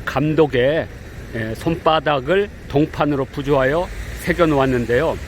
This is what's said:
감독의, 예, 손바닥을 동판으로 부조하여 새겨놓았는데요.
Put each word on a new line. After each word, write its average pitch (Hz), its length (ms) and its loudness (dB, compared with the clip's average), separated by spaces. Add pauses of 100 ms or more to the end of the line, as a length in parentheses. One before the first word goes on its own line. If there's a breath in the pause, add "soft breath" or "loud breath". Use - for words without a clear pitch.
감독의, 143 800 2 (480)
예, 113 220 -4
손바닥을 160 920 0 (180)
동판으로 147 580 0
부조하여 143 640 0 (320)
새겨놓았는데요. 135 960 2 (100)